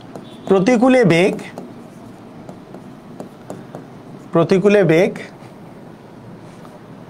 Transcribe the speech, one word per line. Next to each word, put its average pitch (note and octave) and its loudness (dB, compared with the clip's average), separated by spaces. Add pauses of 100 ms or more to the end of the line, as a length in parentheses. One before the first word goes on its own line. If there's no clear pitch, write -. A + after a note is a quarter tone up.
(480)
প্রতিকূলে B3 2 (120)
বেগ, F3+ 2 (3000)
প্রতিকূলে G3 2
বেগ E3 2 (2000)